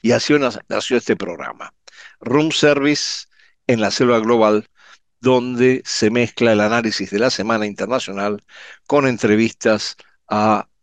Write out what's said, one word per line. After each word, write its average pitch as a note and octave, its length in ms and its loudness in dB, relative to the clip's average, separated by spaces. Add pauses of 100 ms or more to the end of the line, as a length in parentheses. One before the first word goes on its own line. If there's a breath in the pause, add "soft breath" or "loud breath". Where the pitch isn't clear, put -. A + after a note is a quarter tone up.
Y A2+ 120 2
así A#2+ 260 2
na-, B2+ 300 -4
nació G#2+ 260 -4
este A2+ 220 0
programa, - 560 -12 (480 loud breath)
Room D3+ 320 0
Service D3 720 0 (420 soft breath)
en A#2 140 0
la G2+ 100 0
Selva A#2+ 280 2
Global, A2 500 2 (500 soft breath)
donde B2+ 640 2
se - 260 -2
mezcla A#2 440 0
el G#2 80 2
análisis G#2+ 500 -2
de G2+ 80 -2
la B2+ 100 2
semana G#2+ 360 -4
internacional G#2 800 -6 (440 loud breath)
con C#3 200 2
entrevistas A2 920 0 (320 soft breath)
a G#2+ 400 0 (140)